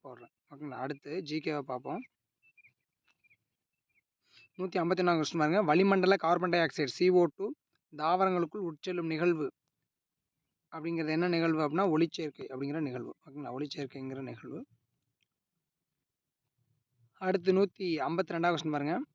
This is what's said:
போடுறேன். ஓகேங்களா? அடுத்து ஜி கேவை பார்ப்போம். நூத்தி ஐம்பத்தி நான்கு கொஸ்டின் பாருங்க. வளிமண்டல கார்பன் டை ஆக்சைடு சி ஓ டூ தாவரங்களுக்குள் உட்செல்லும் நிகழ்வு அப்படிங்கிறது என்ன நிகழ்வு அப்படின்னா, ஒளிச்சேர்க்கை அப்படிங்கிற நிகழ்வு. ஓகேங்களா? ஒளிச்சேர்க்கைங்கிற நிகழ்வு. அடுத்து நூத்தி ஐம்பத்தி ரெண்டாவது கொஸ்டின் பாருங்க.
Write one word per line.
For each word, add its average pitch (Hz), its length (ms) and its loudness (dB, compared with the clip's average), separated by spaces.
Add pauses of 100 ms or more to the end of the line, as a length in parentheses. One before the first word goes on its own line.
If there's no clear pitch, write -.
போடுறேன். 120 280 -18 (140)
ஓகேங்களா? 139 340 -10
அடுத்து 139 320 -8 (100)
ஜி 151 160 -6
கேவை 147 240 -4
பார்ப்போம். 135 380 -6 (2500)
நூத்தி 180 200 -2
ஐம்பத்தி 175 240 2
நான்கு 170 200 4
கொஸ்டின் 156 200 0
பாருங்க. 165 200 4
வளிமண்டல 190 540 6
கார்பன் 175 380 2
டை 175 60 4
ஆக்சைடு 151 320 0
சி 175 180 2
ஓ 180 180 8
டூ 190 180 -6 (460)
தாவரங்களுக்குள் 180 760 0
உட்செல்லும் 165 460 -6
நிகழ்வு 160 340 2 (1300)
அப்படிங்கிறது 160 400 -2
என்ன 175 160 2
நிகழ்வு 165 340 2
அப்படின்னா, 160 280 0
ஒளிச்சேர்க்கை 156 540 0
அப்படிங்கிற 143 360 -6
நிகழ்வு. 127 380 -6
ஓகேங்களா? 139 340 -12
ஒளிச்சேர்க்கைங்கிற 135 680 -8
நிகழ்வு. 127 380 -12 (2500)
அடுத்து 185 320 0
நூத்தி 190 340 0 (140)
ஐம்பத்தி 165 340 -2
ரெண்டாவது 170 220 0
கொஸ்டின் 151 200 -4
பாருங்க. 147 180 -2 (200)